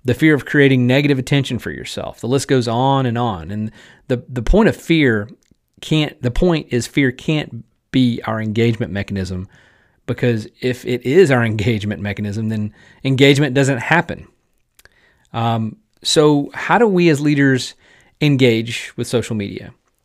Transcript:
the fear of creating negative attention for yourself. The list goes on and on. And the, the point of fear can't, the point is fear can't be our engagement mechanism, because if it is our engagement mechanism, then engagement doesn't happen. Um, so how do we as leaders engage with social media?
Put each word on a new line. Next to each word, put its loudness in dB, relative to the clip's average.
the 0
fear 4
of -2
creating 4
negative 2
attention -2
for -8
yourself. -10
The -8
list -2
goes 0
on 0
and -2
on. -4
And -6
the, -2
the -6
point 4
of -2
fear 0
can't, -4
the -2
point 0
is -2
fear 0
can't -6
be 2
our -4
engagement -2
mechanism, -6
because -2
if -4
it -4
is 4
our 2
engagement -2
mechanism, -6
then -4
engagement 4
doesn't 0
happen. -2
Um, -2
so 2
how 0
do 4
we 4
as 2
leaders 2
engage 2
with -6
social -4
media? -8